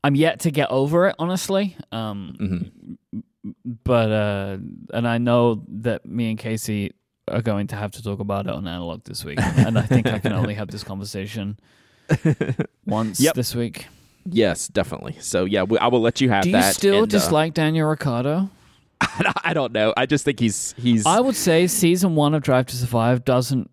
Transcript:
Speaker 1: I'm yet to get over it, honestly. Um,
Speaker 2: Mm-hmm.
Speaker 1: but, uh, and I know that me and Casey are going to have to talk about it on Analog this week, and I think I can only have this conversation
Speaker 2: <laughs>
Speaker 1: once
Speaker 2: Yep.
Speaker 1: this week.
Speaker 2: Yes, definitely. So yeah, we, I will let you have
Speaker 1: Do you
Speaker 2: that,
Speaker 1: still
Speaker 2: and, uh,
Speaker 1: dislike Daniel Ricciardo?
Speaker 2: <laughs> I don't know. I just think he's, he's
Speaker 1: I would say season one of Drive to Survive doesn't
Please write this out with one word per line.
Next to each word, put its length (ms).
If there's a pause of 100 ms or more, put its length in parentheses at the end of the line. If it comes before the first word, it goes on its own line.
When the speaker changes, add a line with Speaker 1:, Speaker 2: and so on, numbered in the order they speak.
Speaker 1:
I'm 120
yet 260
to 100
get 180
over 380
it, 100
honestly. 600 (160)
Um, 440
Speaker 2:
Mm-hmm. 1120 (340)
Speaker 1:
but, 260
uh, 460 (360)
and 140
I 120
know 500
that 360
me 260
and 60
Casey 540 (380)
are 120
going 260
to 100
have 140
to 120
talk 160
about 280
it 40
on 160
Analog 380
this 180
week, 180
and 380
I 40
think 240
I 120
can 140
only 220
have 120
this 160
conversation 760 (520)
Speaker 2:
<laughs> 80 (680)
Speaker 1:
once 360
Speaker 2:
Yep. 140
Speaker 1:
this 200
week. 320 (380)
Speaker 2:
Yes, 420
definitely. 520
So 260
yeah, 180
we, 140
I 100
will 140
let 200
you 80
have 140
Speaker 1:
Do 60
you 60
Speaker 2:
that, 200
Speaker 1:
still 280
Speaker 2:
and, 100
uh, 40
Speaker 1:
dislike 360
Daniel 360
Ricciardo? 600 (240)
Speaker 2:
<laughs> 280 (420)
I 100
don't 200
know. 240
I 80
just 200
think 140
he's, 380
he's 280
Speaker 1:
I 140
would 160
say 320
season 480
one 180
of 80
Drive 260
to 80
Survive 500
doesn't 480